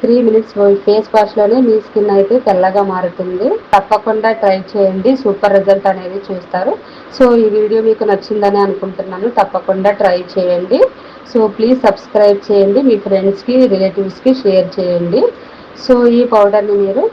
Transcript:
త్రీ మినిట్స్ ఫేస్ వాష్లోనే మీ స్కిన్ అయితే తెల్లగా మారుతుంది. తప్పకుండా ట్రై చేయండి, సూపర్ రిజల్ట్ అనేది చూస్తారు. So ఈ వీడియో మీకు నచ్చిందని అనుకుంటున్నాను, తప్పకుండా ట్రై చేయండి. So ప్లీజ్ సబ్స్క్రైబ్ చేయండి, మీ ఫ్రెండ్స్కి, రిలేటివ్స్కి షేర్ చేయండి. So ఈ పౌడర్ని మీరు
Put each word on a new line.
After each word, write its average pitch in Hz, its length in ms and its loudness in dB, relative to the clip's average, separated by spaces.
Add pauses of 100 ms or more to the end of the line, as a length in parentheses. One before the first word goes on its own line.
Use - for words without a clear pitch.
త్రీ 233 120 0 (120)
మినిట్స్ 220 280 -2 (300)
ఫేస్ 214 300 0
వాష్లోనే 208 500 2
మీ 220 100 2 (120)
స్కిన్ 208 280 -2
అయితే 196 220 2 (100)
తెల్లగా 190 360 0 (100)
మారుతుంది. 185 560 -4 (240)
తప్పకుండా 214 580 0 (120)
ట్రై 190 140 2 (140)
చేయండి, 196 400 0 (120)
సూపర్ 202 340 0
రిజల్ట్ 196 340 2
అనేది 185 380 -6
చూస్తారు. 185 440 -6 (440)
So 269 80 4 (200)
ఈ - 20 2 (100)
వీడియో 214 320 0
మీకు 214 240 0
నచ్చిందని 202 540 -2
అనుకుంటున్నాను, 190 640 -6 (120)
తప్పకుండా 190 600 -2
ట్రై 180 180 2 (160)
చేయండి. 185 460 0 (520)
So 233 80 0 (180)
ప్లీజ్ 247 280 2
సబ్స్క్రైబ్ 202 540 2 (100)
చేయండి, 202 400 2
మీ 208 160 2
ఫ్రెండ్స్కి, 196 500 -2 (180)
రిలేటివ్స్కి 190 580 -2 (100)
షేర్ 185 360 0
చేయండి. 180 460 -2 (640)
So 254 100 4 (220)
ఈ 240 40 2 (140)
పౌడర్ని 208 480 2
మీరు 202 280 -2